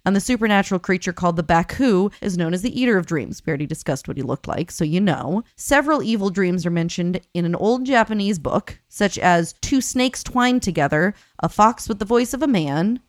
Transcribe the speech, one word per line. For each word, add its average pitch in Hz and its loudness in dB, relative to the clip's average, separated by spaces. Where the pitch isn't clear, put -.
and 190 2
the 196 2
supernatural 208 2
creature 185 -2
called 175 0
the 170 0
Baku 185 2
is 185 -4
known 170 0
as 185 -2
the 240 -4
Eater 247 4
of 175 -2
Dreams. - -6
We 160 -2
already 147 -2
discussed - -6
what - -8
he 135 -6
looked - -6
like, - -6
so - -4
you 160 0
know. 175 -2
Several 285 2
evil 202 0
dreams 180 0
are 175 -2
mentioned 170 -2
in 175 0
an 170 0
old 247 0
Japanese 214 0
book, - -4
such - 0
as 170 2
Two 269 0
Snakes 254 -2
Twined 247 0
Together, 160 0
A 165 -2
Fox 220 2
with 208 -4
the 214 -6
Voice 240 2
of 254 -4
a 311 2
Man, 175 0